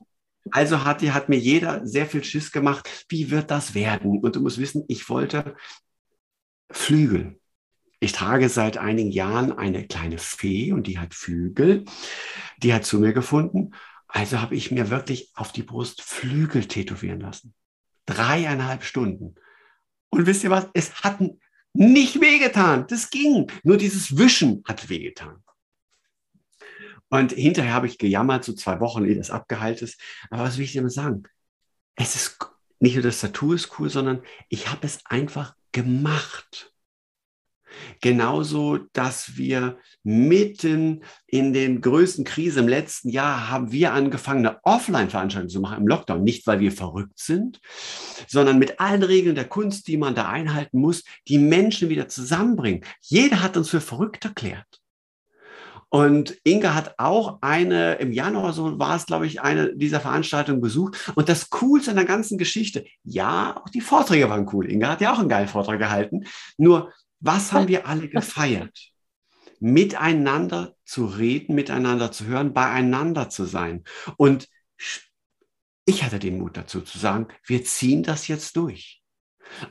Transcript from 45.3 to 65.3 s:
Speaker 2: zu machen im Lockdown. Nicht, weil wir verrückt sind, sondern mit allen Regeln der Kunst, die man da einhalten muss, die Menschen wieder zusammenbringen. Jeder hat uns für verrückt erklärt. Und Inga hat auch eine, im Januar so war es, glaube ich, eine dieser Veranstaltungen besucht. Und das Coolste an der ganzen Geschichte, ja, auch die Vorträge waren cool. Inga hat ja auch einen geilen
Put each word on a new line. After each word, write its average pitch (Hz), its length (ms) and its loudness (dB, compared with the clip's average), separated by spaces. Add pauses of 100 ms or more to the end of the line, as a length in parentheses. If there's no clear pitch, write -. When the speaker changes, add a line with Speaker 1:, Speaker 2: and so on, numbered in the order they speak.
Speaker 2:
zu 95 100 -4
machen 101 180 -4
im 104 100 4
Lockdown. 95 340 0
Nicht, 117 240 0
weil 104 140 4
wir 101 100 4
verrückt 95 480 -8
sind, 202 420 -4 (680)
sondern 135 320 6
mit 131 180 2
allen 202 240 2
Regeln 185 320 4
der 131 140 -4
Kunst, 202 400 -4
die 156 80 0
man 139 180 0
da 110 140 0
einhalten 147 500 -2
muss, 165 240 2 (240)
die 147 120 4
Menschen 175 500 4
wieder 147 200 -4
zusammenbringen. 143 760 0 (160)
Jeder 220 420 4
hat 190 140 -2
uns 160 140 0
für 165 100 2
verrückt 165 440 -6
erklärt. 110 420 -10 (1300)
Und 147 520 4
Inga 180 300 4
hat 156 240 -4
auch 165 420 0
eine, 170 540 2
im 131 180 -2
Januar 180 400 -2
so 156 260 -4
war 143 160 0
es, 165 120 -4
glaube 160 200 -2
ich, 156 140 -6
eine 151 340 0
dieser 147 240 -2
Veranstaltungen 143 640 -2
besucht. 139 560 -2
Und 156 120 2
das 165 220 0
Coolste 277 400 2
an 202 60 -2
der 190 80 4
ganzen 202 340 -2
Geschichte, 208 460 -4 (180)
ja, 95 540 -2
auch - 140 -16
die 240 100 -6
Vorträge 165 500 4
waren 104 220 -2
cool. 98 180 -2
Inga 107 180 2
hat 160 120 -2
ja 220 120 2
auch 240 60 0
einen 190 100 2
geilen 101 200 2